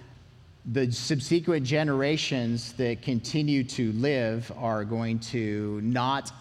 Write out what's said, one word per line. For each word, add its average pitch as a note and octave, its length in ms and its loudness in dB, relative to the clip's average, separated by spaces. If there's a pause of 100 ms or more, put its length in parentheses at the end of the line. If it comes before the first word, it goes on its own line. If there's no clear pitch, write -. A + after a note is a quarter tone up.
(720)
the B2 200 2
subsequent D#3+ 760 0
generations C#3 1080 2
that A#2+ 280 0
continue C#3 600 0
to A#2+ 300 0
live A#2 640 0
are A2 280 -2
going A2+ 340 -2
to G#2 640 -2
not B2+ 480 0 (100)